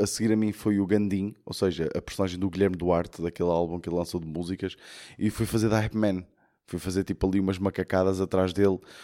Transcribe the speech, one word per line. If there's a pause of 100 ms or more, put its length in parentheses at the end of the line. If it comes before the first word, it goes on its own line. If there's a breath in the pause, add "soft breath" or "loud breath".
a
seguir
a
mim
foi
o
Gandim, (100)
ou
seja,
a
personagem
do
Guilherme
Duarte,
daquele
álbum
que
ele
lançou
de
músicas, (420 loud breath)
e
fui
fazer
de
hype
man. (420)
Fui
fazer,
tipo,
ali
umas
macacadas
atrás
dele, (240 loud breath)